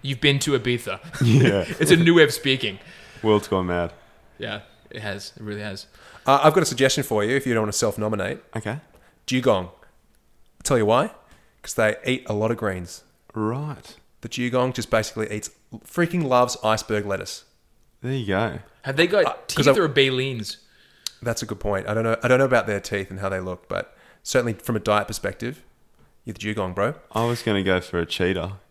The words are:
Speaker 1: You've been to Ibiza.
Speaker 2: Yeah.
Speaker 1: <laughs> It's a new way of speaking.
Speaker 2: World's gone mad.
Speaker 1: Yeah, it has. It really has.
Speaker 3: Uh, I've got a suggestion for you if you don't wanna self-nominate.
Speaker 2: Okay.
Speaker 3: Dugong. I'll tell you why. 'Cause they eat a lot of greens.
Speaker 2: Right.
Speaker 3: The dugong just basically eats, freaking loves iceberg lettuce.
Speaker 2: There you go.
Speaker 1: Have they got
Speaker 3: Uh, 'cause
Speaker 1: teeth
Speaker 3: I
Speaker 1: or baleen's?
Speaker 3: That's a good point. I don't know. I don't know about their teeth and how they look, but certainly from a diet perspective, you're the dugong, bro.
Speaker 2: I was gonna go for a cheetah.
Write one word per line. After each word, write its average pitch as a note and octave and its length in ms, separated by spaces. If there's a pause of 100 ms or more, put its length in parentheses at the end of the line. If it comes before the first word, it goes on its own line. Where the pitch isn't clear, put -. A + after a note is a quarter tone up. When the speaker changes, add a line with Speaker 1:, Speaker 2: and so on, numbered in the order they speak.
Speaker 1:
You've C3+ 180
been C#3+ 200
to C#3+ 180
Ibiza. A#2 400 (240)
Speaker 2:
Yeah. A#2 420 (120)
Speaker 1:
<laughs> - 40
It's D3+ 120
a E3 40
new E3+ 200
way D#3+ 80
of D3 80
speaking. A#2+ 460 (440)
Speaker 2:
World's G#2+ 260
gone F#2+ 180
mad. F2 260 (460)
Speaker 1:
Yeah, G#2+ 220 (300)
it G#2+ 120
has. G2+ 340
It - 60
really G#2 180
has. G2+ 260 (380)
Speaker 3:
Uh, C#3 180
I've D3+ 120
got F3+ 80
a - 40
suggestion C3 360
for G#2+ 220
you B2 120
if C3+ 100
you B2 60
don't A2 120
wanna G#2 100
self-nominate. G#2+ 640 (180)
Speaker 2:
Okay. A2 220 (480)
Speaker 3:
Dugong. A#2+ 400
I'll - 960
tell C3 160
you G#2+ 80
why. C3 240 (520)
'Cause - 120
they G#2+ 220 (100)
eat B2+ 200
a A2 60
lot G#2+ 180
of A#2 60
greens. F#2 460 (320)
Speaker 2:
Right. B2 640 (240)
Speaker 3:
The A2+ 80
dugong B2 440
just - 180
basically A2 400
eats, G#2 200 (360)
freaking E3+ 380
loves B2 400
iceberg G#2+ 420
lettuce. - 380 (580)
Speaker 2:
There B2 100
you B2+ 140
go. G2+ 320 (240)
Speaker 1:
Have C3+ 140
they E3+ 100
got F#3 200
Speaker 3:
Uh, - 60
'cause - 340
Speaker 1:
teeth - 20
Speaker 3:
I C3+ 120
Speaker 1:
or D#3+ 80
baleen's? C3 680 (680)
Speaker 3:
That's A#2 200
a - 40
good G2+ 140
point. G2 280
I G#2+ 60
don't A2+ 100
know. A2+ 180
I B2 60
don't B2+ 100
know C3+ 60
about A#2+ 220
their G2+ 140
teeth G2 300
and F#2+ 100
how G2 80
they F#2+ 120
look, F#2 280
but - 280 (280)
certainly A#2+ 300
from - 220
a G#2 40
diet G#2 260
perspective, A2+ 560 (640)
you're G#2+ 100
the - 60
dugong, G2+ 340
bro. G#2 200 (180)
Speaker 2:
I A2+ 140
was A#2+ 160
gonna G2+ 200
go F#2 180
for - 200
a E2+ 60
cheetah. F#2 480 (160)